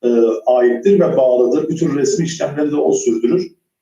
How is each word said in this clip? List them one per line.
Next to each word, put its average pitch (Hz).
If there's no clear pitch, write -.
e, 123
aittir 127
ve 160
bağlıdır. 127
Bütün 165
resmi 143
işlemleri 147
de 147
o 151
sürdürür. 339